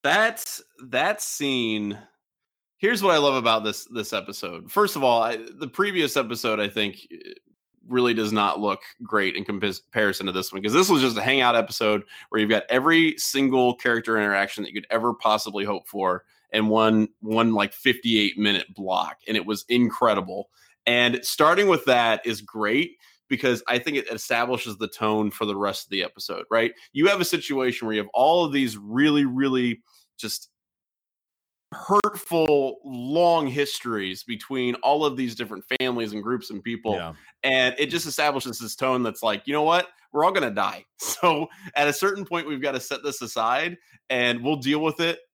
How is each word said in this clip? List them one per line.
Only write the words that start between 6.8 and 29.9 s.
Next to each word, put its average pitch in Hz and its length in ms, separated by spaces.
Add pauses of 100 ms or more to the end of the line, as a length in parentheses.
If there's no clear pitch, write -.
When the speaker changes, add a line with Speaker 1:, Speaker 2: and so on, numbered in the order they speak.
Speaker 1:
eh, - 220 (540)
really 123 260
does 107 180
not 101 280
look 101 200 (220)
great 104 320
in 95 100
compis-, 98 380
comparison 101 440
to 92 60
this 92 200
one, 95 100
'cause 107 100
this 185 160
was 156 140
just 117 140
a 101 60
hangout 123 340
episode 107 460 (260)
where 110 120
you've 107 100
got 107 180
every 160 500
single 131 560
character 117 440
interaction 101 440
that - 100
you 101 80
could - 100
ever 117 240
possibly 107 500
hope 101 240
for 92 360 (280)
in 107 160
one, 110 400 (120)
one, 113 340
like, 101 180
fifty-eight 110 680
minute 101 360
block, 92 520
and 110 100
it 87 100
was 104 220
incredible. 107 800 (380)
And 120 380
starting 175 440
with 165 180
that 117 380
is 110 160
great 110 580 (300)
because 123 380
I 123 120
think 147 180
it 117 160
establishes 117 640
the 107 120
tone 107 420
for - 160
the 101 100
rest 101 300
of - 40
the 95 140
episode, - 460
right? 113 220 (200)
You 151 160
have 202 120
a 170 40
situation 131 600
where 110 80
you 107 80
have 98 120
all 160 300
of 147 80
these 127 240
really, 139 480
really 127 580 (360)